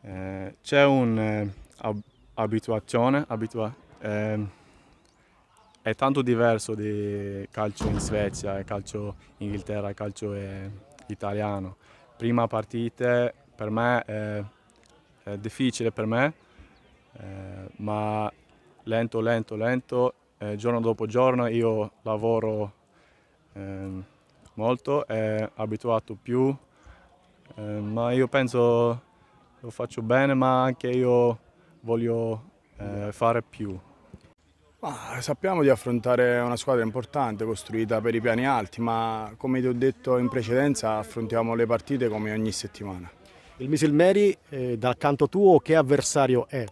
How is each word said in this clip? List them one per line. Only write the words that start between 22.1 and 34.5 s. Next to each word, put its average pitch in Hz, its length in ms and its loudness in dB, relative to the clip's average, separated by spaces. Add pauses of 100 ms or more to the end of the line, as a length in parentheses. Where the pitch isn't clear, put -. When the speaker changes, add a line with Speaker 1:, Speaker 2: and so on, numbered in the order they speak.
Speaker 1:
ehm, 95 500 -10 (520)
molto, 123 520 -2
è 110 500 -2
abituato 110 640 -2
più, 131 340 0 (1000)
eh, 110 40 -16
ma 107 520 -4
io 131 140 4
penso 120 760 2 (580)
lo 120 100 -14
faccio 120 300 -8
bene, 131 320 4
ma 127 300 4
anche 127 260 -2
io 123 500 4 (420)
voglio, 117 680 -2 (300)
eh, 101 340 -8
fare 117 300 2
più. 98 360 -8 (1000)